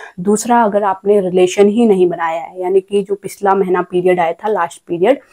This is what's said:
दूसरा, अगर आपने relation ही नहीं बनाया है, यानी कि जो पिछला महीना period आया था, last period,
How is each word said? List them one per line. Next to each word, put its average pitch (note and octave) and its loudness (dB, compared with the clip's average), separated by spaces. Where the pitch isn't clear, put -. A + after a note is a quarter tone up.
दूसरा, A3 0
अगर G#3 0
आपने G3+ 0
relation F3+ 2
ही A3+ 2
नहीं F#3 4
बनाया E3 -4
है, F3+ -14
यानी F#3 0
कि G3+ -2
जो G3 -6
पिछला G3 -4
महीना F#3 0
period F3+ 0
आया E3 -2
था, G#3 -8
last F3 -4
period, F#3+ 0